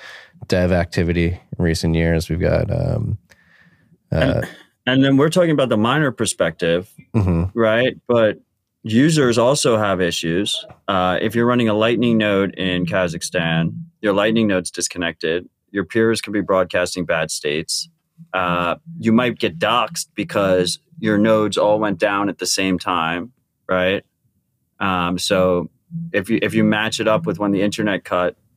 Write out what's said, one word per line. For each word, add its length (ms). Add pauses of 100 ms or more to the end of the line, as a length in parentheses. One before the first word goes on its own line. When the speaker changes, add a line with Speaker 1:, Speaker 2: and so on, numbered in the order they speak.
(480)
Speaker 1:
dev 240
activity 680 (180)
in 60
recent 300
years. 360
We've 100
got, 320
um, 480 (920)
uh, 300
Speaker 2:
And, 60 (400)
and 160
then 140
we're 120
talking 220
about 180
the 80
miner 340
perspective, 800 (240)
Speaker 1:
Mm-hmm. 440
Speaker 2:
right? 360 (120)
But 320 (440)
users 540
also 400
have 240
issues. 640 (220)
Uh, 340
if 140
you're 120
running 220
a 60
Lightning 420
node 380
in 320
Kazakhstan, 840 (300)
your 120
Lightning 340
node's 240
disconnected. 760 (240)
Your 140
peers 360
could 120
be 80
broadcasting 640
bad 240
states. 580 (460)
Uh, 420 (240)
you 120
might 260
get 220
doxxed 560
because 640 (200)
your 180
nodes 400
all 200
went 220
down 300
at 80
the 80
same 340
time, 540 (340)
right? 380 (760)
Um, 400
so 500 (440)
if 160
you, 120
if 120
you 100
match 380
it 80
up 160
with 140
when 120
the 100
internet 440
cut, 320 (200)